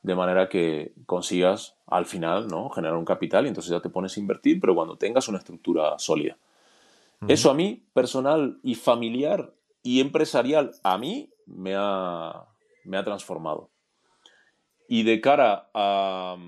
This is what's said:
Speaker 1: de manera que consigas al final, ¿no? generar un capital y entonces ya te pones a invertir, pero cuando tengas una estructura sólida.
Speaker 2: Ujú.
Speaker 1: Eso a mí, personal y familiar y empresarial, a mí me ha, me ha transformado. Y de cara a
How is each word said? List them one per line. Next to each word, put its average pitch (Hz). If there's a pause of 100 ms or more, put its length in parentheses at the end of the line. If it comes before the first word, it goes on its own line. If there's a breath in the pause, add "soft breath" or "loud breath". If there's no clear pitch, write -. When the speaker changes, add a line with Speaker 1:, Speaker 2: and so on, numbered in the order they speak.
Speaker 1:
de 95
manera 92
que 80 (100)
consigas 90 (100)
al 87
final, 92
¿no? 92
generar 85
un 82
capital 95
y -
entonces 92
ya 87
te 90
pones 92
a 104
invertir, 139
pero 170
cuando 82
tengas 117
una 101
estructura 78
sólida. - (840 soft breath)
Speaker 2:
Ujú. 107
Speaker 1:
Eso 147
a 135
mí, 190
personal 135
y 120
familiar 123 (300)
y 127
empresarial, 143 (140)
a 95
mí 180 (160)
me 92
ha, 87 (380)
me 92
ha 98
transformado. 85 (1200 soft breath)
Y 113
de 110
cara 131
a 98 (120)